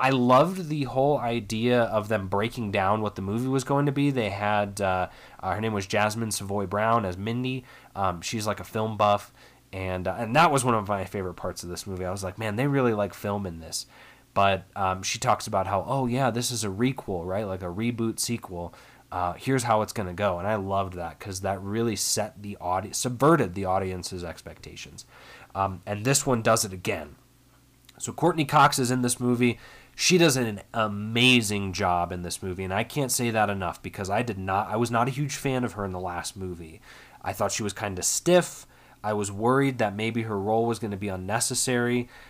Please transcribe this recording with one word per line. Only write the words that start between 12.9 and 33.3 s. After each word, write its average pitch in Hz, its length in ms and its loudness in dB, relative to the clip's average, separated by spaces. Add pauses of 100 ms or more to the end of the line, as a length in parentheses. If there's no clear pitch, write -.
like 104 220 -2
filming 98 460 -6
this." 82 260 -10 (480)
But, 98 300 4 (100)
um, 95 300 -2
she - 160 -4
talks 110 260 0
about 98 220 0
how, 95 180 0
"Oh, 131 220 0
yeah, 123 240 0
this 120 180 -4
is 113 140 -4
a 104 40 -2
requel, 98 560 -2
right? 98 220 -4
Like 95 160 -6
a 92 40 -6
reboot 113 520 -2
sequel. 90 560 -6 (380)
Uh, 90 200 0
here's 131 320 0
how 110 180 4
it's 101 100 -4
gonna 92 200 -4
go." 92 260 0
And 90 80 -4
I 107 80 0
loved 98 400 -2
that 85 240 -8
'cause 95 220 -10
that 98 200 -2
really 107 360 -2
set - 460 -4
the 101 180 -10
audi-, 92 320 -2
subverted 127 640 2
the 98 100 -4
audience's 92 580 -2
expectations. - 800 -14 (480)
Um, 95 320 -2
and 104 200 -6
this 139 200 2
one 120 180 2
does 117 220 4
it 95 80 -6
again. 90 440 -6 (800)
So - 140 -8
Courtney 165 320 2
Cox 143 340 6
is 123 140 2
in 127 100 2
this 120 160 0
movie. 123 400 4 (380)
She 180 200 4
does 156 200 6
an 110 240 0 (120)
amazing 107 1000 4
job 90 400 2
in 90 100 -6
this 87 180 -8
movie, 92 220 -6
and 92 100 -4
I 107 120 0
can't 135 260 -4
say 120 200 0